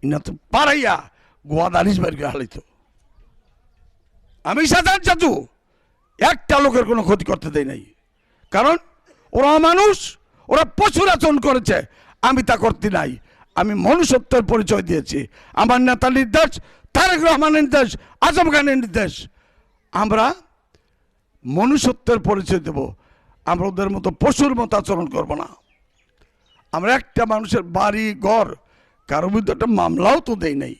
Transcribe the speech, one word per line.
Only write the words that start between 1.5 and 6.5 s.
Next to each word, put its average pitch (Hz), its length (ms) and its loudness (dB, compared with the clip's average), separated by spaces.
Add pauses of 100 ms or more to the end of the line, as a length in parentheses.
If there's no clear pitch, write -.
দানিশ 180 300 0
বের 170 160 -2
করে 143 120 -6
হালাইতো। 135 340 -8 (1800)
আমি 269 240 -2
সাধারণ 370 340 2
চাচু 339 460 0 (720)
একটা 285 400 0